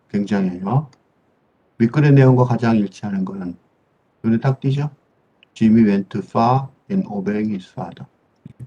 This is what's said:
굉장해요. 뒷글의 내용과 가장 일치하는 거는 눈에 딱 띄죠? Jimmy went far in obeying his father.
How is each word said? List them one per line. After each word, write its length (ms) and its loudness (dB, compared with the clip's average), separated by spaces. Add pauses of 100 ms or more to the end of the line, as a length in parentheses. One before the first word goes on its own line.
(100)
굉장해요. 800 -2 (960)
뒷글의 280 2
내용과 320 6
가장 320 0
일치하는 480 -4
거는 320 -10 (680)
눈에 180 0
딱 200 -2
띄죠? 300 -4 (640)
Jimmy 340 4
went 320 -2
far 500 0 (220)
in 160 -2
obeying 440 -4
his 200 -8
father. 360 -14 (600)